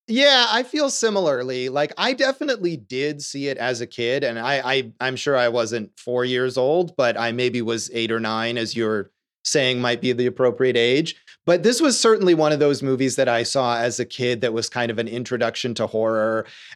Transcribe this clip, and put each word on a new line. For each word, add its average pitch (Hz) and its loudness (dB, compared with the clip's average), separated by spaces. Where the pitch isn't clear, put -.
Yeah, 254 4
I 233 0
feel 285 -2
similarly. 131 -2
Like, 143 -2
I 220 0
definitely 254 -2
did 139 -6
see 139 -8
it 139 -4
as 120 0
a 117 -6
kid, 123 -2
and 117 -2
I, 131 0
I, 131 0
I'm 131 -2
sure 135 0
I 123 4
wasn't 117 -2
four 123 -2
years 127 -2
old, 160 0
but 120 2
I 117 -2
maybe 123 0
was 113 -4
eight 113 -2
or 113 0
nine, 113 -2
as 113 -4
you're 107 -2
saying 127 2
might 120 0
be 127 0
the 120 0
appropriate 123 2
age. 127 2
But 170 4
this 247 4
was 285 2
certainly 196 4
one 156 2
of 151 0
those 143 2
movies 131 0
that 131 2
I 117 2
saw 120 0
as 120 -2
a 120 -2
kid 123 -2
that 117 0
was 113 -2
kind 120 -2
of 110 -4
an 113 -2
introduction 117 -4
to 113 -2
horror. 110 0